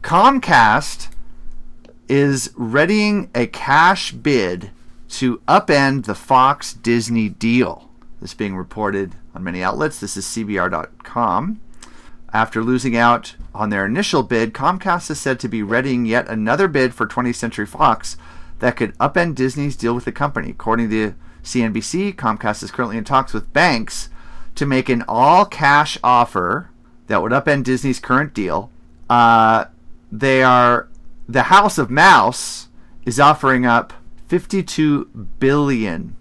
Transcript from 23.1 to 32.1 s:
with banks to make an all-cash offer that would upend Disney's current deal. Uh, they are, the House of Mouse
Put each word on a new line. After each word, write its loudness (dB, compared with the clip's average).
with -6
banks 0
to -2
make 0
an 0
all-cash 4
offer 2
that 0
would -2
upend 0
Disney's -2
current -2
deal. -4
Uh, 6
they 2
are, 4
the 0
House 4
of 0
Mouse 4